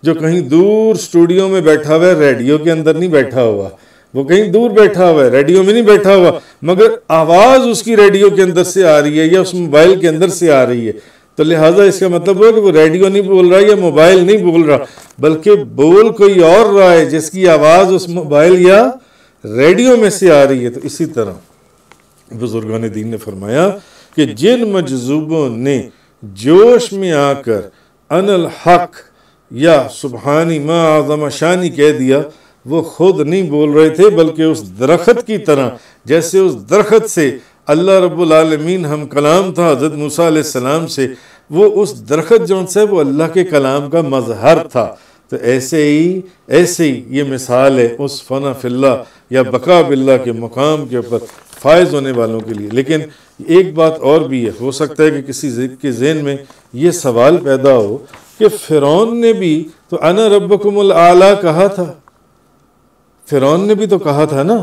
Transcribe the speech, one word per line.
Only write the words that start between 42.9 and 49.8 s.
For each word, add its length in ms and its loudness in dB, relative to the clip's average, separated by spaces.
अल्लाह 280 -2
के 160 -2
कलाम 440 -2
का 160 -2
मजहर 600 0
था। 180 -4
तो 40 -8
ऐसे 460 -2
ही, 400 -2
ऐसे 340 0
ही 260 -4
ये 140 -4
मिसाल 560 0
है 160 2
उस 320 -8
फना 260 -6
फिल्ला 380 -2
या 120 0
बका 400 0